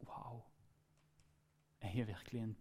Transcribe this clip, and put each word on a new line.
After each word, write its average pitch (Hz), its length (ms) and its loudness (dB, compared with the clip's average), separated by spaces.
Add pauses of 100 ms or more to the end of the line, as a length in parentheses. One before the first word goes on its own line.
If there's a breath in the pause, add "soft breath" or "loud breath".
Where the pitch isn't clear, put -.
"Wow, 117 360 -6 (1400)
jeg 107 200 4
er 107 80 4
virkelig 113 320 -2
en 110 200 2